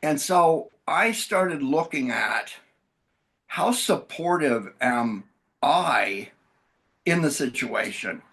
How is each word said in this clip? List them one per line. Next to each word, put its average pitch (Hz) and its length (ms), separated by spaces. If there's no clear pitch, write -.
And 151 180
so 165 520
I 196 240
started 185 520
looking 143 480
at 113 420
how 180 240
supportive 160 1080
am 120 440
I 117 680
in 170 160
the 151 100
situation. 110 880